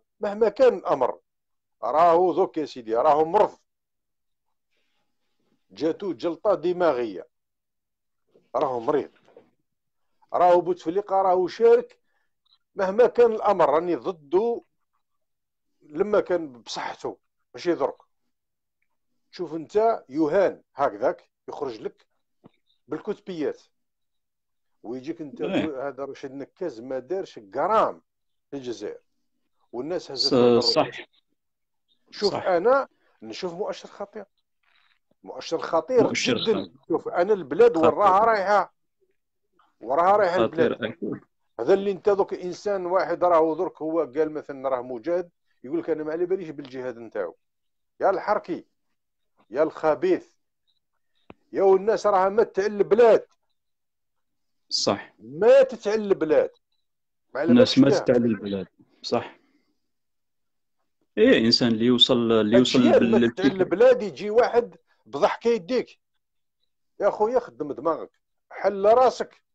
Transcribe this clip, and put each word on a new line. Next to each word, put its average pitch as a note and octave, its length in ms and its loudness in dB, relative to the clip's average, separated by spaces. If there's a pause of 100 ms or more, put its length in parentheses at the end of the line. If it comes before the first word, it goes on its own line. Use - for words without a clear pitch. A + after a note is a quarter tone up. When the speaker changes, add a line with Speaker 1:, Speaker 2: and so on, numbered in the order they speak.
(200)
Speaker 1:
مهما G#3 300 -2
كان A3+ 280 4
الامر C#3 420 -2 (640)
راهو E3 500 4
دوك E3+ 240 -2
يا D3+ 80 -4
سيدي A2 300 -8
راهو D3 300 4
مرض، F3+ 320 0 (2250)
جاتو D#3 420 -6
جلطه E3 400 -4
دماغيه، D3 760 -2 (1300)
راهو C3 240 -2
مريض، A#2 320 -4 (1200)
راهو F3 280 4
بوتفليقه F3+ 600 -4
راهو F#3 260 0
شارك A#3 520 2 (760)
مهما G3 320 2
كان A#3 240 4
الامر، G3 380 2
راني E3 260 0
ضده E3+ 680 -4 (1160)
لما F#3+ 380 -2
كان E3 320 -2 (100)
بصحته - 560 -12 (360)
ماشي E3 220 -2
درك. C3+ 220 -4 (1300)
شوف D#3 220 -10
انت G3+ 560 -2
يوهان D#3 520 0 (140)
هكذاك B2+ 540 -4 (180)
يخرج A#2+ 340 -10
لك - 240 -14 (840)
بالكتبيات D#3 720 -8 (1200)
ويجيك B2+ 380 -12
انت C#3 200 -14
Speaker 2:
إيه. D#3 240 -4
Speaker 1:
تقول C3 160 -8
هذا C3+ 240 -10
رشيد C3+ 260 -14
نكاز C3+ 500 -12
ما C3 180 -8
دارش D#3+ 400 -10 (160)
غرام D#3 460 0 (500)
في C#3+ 60 -10
الجزائر G#2 420 -10 (720)
والناس D3+ 400 -8
هزت - 180 -2
Speaker 2:
ص-، - 40 -2
Speaker 1:
له A#2+ 260 6
Speaker 2:
صح. D3 220 0
Speaker 1:
الرؤوس. - 440 -8 (840)
شوف G3+ 220 -2
Speaker 2:
صح. - 120 -6
Speaker 1:
انا A3 420 2 (340)
نشوف A2 320 -10
مؤشر G3 360 -10
خطير، G3+ 360 -16 (960)
مؤشر - 340 -10
خطير F3+ 460 0
Speaker 2:
مؤشر E3 340 -2
Speaker 1:
جدا. G#3+ 240 -2
Speaker 2:
خطير. - 100 -14 (180)
Speaker 1:
شوف - 180 -4
انا F#3 260 0
البلاد F3+ 440 2
وين E3 80 2
Speaker 2:
خطير. D3 120 2
Speaker 1:
راها G3 280 4
رايحه، G3+ 500 0 (1040)
وراها E3+ 380 2
رايحه F3+ 300 2
Speaker 2:
خطير D#3+ 240 0
Speaker 1:
البلاد. - 120 -8
Speaker 2:
أكيد. - 380 -8 (380)
Speaker 1:
هذا C3 140 2
اللي G3 180 0
انت F#3 180 -4
دوك G3 240 0
انسان F3+ 520 -8
واحد F3 380 -2
راهو D#3+ 320 4
درك D#3+ 260 -6
هو D#3+ 180 -4
قال D#3 320 -2
مثلا C3+ 380 -8
راه B2+ 120 -4
مجاهد، C3 480 -6 (340)
يقول D3 160 -6
لك D#3+ 100 -8
انا D#3 140 -4
ما D3+ 80 -8
على F3 140 -4
باليش F3+ 240 -4
بالجهاد B2+ 480 -12
نتاعو. G#2+ 400 -10 (640)
يا D#3+ 80 2
الحركي، F#3+ 560 -4 (840)
يا C3 140 0
الخبيث، D#3+ 720 -2 (1200)
يا F#3+ 220 4
الناس G3+ 320 0
راها G3 220 2
مات G3+ 300 0
على G3 80 0
البلاد، G#3 580 4 (1400)
Speaker 2:
صح. - 500 -4
Speaker 1:
ماتت G#3 680 2
على G#3+ 140 -2
البلاد، D#3 500 0 (840)
ما B2+ 60 -8
على D#3 100 0
Speaker 2:
الناس B2+ 300 6
Speaker 1:
بالكش C#3 140 8
Speaker 2:
ماتت - 180 0
Speaker 1:
بها. B2 80 4
Speaker 2:
على A#2 60 0
البلاد، G2+ 420 -4 (340)
صح. - 380 -6 (1800)
ايه، G#3+ 280 4
انسان A#2+ 260 2
اللي A2+ 140 0
يوصل، A#2+ 460 2
اللي A2 260 4
يوصل B2+ 220 2
Speaker 1:
أجيال - 200 6
Speaker 2:
بال-، - 120 2
Speaker 1:
ماتت - 280 0
على A3 100 2
Speaker 2:
للفكر. F#3+ 140 -2
Speaker 1:
البلاد G#3+ 380 2
يجي F#3 280 -8
واحد A3 460 0 (300)
بضحكه D#3 440 -2
يديك، F3 500 -2 (1000)
يا G3 100 2
خويا A#3 300 0
خدم C#3 320 -10
دماغك، C3 400 -6 (380)
حل G3 360 -2
راسك، A#3 580 2 (120)